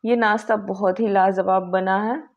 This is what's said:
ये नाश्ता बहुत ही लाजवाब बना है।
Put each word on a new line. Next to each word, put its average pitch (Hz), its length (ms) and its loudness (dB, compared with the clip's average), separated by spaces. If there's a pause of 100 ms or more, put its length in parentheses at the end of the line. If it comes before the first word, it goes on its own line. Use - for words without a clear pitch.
ये 240 60 4
नाश्ता 220 400 0
बहुत 196 440 -2
ही 226 80 0
लाजवाब 190 560 2
बना 190 400 0
है। 262 200 -4 (140)